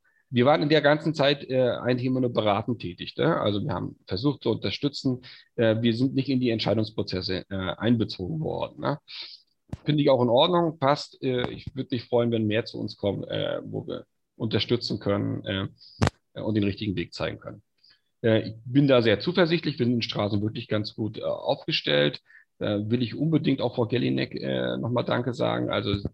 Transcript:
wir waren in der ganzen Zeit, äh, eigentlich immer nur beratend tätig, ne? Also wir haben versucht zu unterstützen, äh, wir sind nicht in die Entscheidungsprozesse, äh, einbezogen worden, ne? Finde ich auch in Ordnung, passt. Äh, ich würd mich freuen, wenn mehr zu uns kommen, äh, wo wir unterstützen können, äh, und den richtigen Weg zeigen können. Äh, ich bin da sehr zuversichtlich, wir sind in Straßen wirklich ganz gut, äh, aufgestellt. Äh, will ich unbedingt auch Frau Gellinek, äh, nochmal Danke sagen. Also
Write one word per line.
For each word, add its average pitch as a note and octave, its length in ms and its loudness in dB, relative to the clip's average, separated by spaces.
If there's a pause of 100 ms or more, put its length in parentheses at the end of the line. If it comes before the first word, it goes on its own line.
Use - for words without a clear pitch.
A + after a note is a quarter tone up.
(300)
wir A#2+ 160 4
waren D#3+ 180 6
in D3 60 2
der D3+ 120 4
ganzen D3+ 320 4
Zeit, C#3+ 360 2
äh, B2+ 200 2
eigentlich B2 380 0
immer B2+ 120 0
nur B2+ 140 0
beratend G#2+ 480 0
tätig, - 360 -10
ne? D#3 220 2
Also G#2 240 0
wir G2+ 80 -4
haben G2+ 260 -6 (100)
versucht B2 340 -2
zu - 80 0
unterstützen, B2 720 -2 (360)
äh, A2+ 240 4
wir A#2 140 4
sind C3 200 0
nicht C3 120 0
in C3 120 0
die B2 100 0
Entscheidungsprozesse, G2+ 1000 -2
äh, G2 40 -6 (220)
einbezogen A2+ 600 0
worden, - 420 -6
ne? C#3 160 -2 (880)
Finde D3+ 160 2
ich D3 80 4
auch B2+ 140 6
in B2 60 4
Ordnung, E3 500 4
passt. - 420 0
Äh, B2 300 0
ich - 240 -12
würd C3 160 -6
mich A#2+ 140 -4
freuen, A#2+ 260 2
wenn A2 160 2
mehr A2 180 0
zu - 140 -12
uns A2 180 -8
kommen, - 280 -2
äh, - 380 -4
wo G#2 220 -8
wir - 200 -10 (300)
unterstützen A2+ 640 -2
können, G#2 460 -2
äh, G2 220 -4 (760)
und A2 140 -2
den G#2 80 2
richtigen G2+ 320 -2
Weg F2 180 -6
zeigen - 260 -4
können. - 220 -16 (640)
Äh, A2 260 4
ich A2 60 -10 (100)
bin C3+ 220 4
da B2 160 6
sehr G#2 160 4
zuversichtlich, E3+ 580 0
wir A#2+ 80 0
sind A#2+ 100 2
in A2+ 60 -2
Straßen G#2 400 -2
wirklich A2 260 -4
ganz G#2+ 280 -2
gut, A2 240 -6
äh, - 20 -10
aufgestellt. D3 1000 0 (360)
Äh, G#2 280 -2
will B2 180 0
ich A2 100 -4
unbedingt D3 480 0
auch A#2+ 140 -2
Frau A#2+ 100 0
Gellinek, B2+ 480 -2
äh, B2+ 440 -2
nochmal A#2+ 280 -2
Danke B2 300 -2
sagen. A#2+ 340 -2
Also G2+ 260 -2 (180)